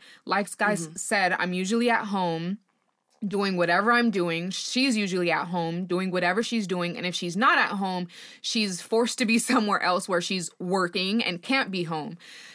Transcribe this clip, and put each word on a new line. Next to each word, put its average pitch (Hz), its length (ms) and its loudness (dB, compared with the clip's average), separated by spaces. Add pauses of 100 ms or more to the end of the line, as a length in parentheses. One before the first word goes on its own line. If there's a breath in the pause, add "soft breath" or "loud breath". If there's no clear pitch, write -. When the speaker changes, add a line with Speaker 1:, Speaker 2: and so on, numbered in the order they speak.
(260 loud breath)
Speaker 1:
Like 196 220 0
Sky 214 260 0
s- 165 140 -2
Speaker 2:
Mm-hmm. 160 100 -16
Speaker 1:
said, 190 420 0
I'm 180 140 -2
usually 214 360 0
at 233 160 0
home 180 520 -2 (720)
doing 196 300 0
whatever 175 340 4
I'm 240 200 6
doing. 175 400 0
She's 254 440 0
usually 180 360 0
at 156 160 0
home 175 400 -2
doing 180 240 0
whatever 180 320 2
she's 226 240 -2
doing. 175 300 -2
And 180 60 -6
if 180 120 -4
she's 175 200 -4
not 285 220 4
at 196 140 2
home, 185 360 -2 (340 loud breath)
she's 202 380 -2
forced 226 380 0
to 254 80 2
be 226 140 4
<laughs> - 120 0
somewhere 214 300 2
else 180 260 0
where 180 140 0
she's 180 380 -4
working 185 640 0
and 175 180 -4
can't 269 300 0
be 185 120 -2
home. 160 360 -6 (360 loud breath)